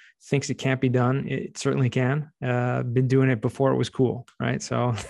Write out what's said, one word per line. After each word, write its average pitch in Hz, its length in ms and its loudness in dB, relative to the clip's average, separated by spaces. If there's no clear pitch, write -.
thinks 139 280 -2
it 123 40 -2
can't 131 260 -2
be 131 80 2
done, 127 380 2
it - 320 -6
certainly 135 320 0
can. 135 400 0
Uh, 123 440 0
been 127 240 0
doing 131 200 4
it 120 120 2
before 131 320 0
it 127 40 0
was 120 140 -2
cool, 120 340 -2
right? 123 240 -2
So 120 320 -2